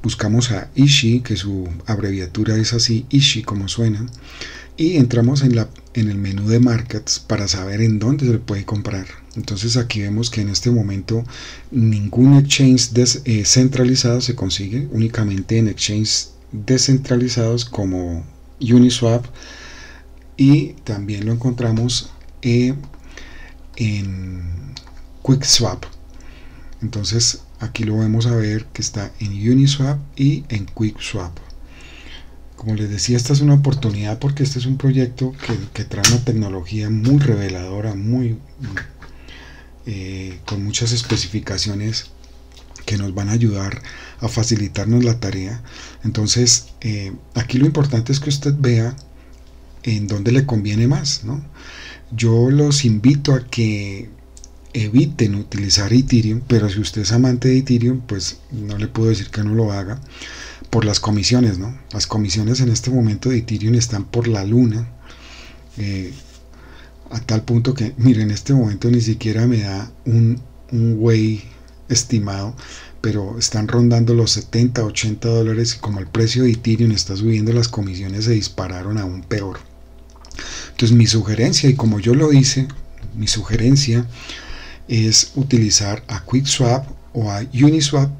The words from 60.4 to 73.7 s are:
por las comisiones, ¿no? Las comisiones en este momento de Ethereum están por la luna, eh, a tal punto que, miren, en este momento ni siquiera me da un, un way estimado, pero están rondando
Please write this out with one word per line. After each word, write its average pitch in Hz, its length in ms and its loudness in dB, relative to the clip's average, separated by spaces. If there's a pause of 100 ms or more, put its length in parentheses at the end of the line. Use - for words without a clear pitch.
por 110 160 2
las 104 160 0
comisiones, 107 560 2
¿no? 107 220 -8 (160)
Las 104 120 -4
comisiones 107 540 -2
en 127 80 4
este 117 220 0
momento 120 400 0
de 127 80 2
Ethereum 110 360 0
están 107 300 0
por 117 240 -2
la 104 160 0
luna, 117 420 2 (920)
eh, 95 340 -6 (1000)
a 117 100 -8
tal 110 240 -2
punto 120 280 2
que, 110 240 -4
miren, 117 280 4
en 104 80 0
este 107 200 -2
momento 117 380 2
ni 123 100 4
siquiera 113 460 0
me 120 140 2
da 101 300 -6 (140)
un, 117 380 2 (300)
un 117 260 2
way 110 440 2 (460)
estimado, 101 640 -2 (460)
pero 107 380 -2
están 110 280 -2
rondando 120 460 4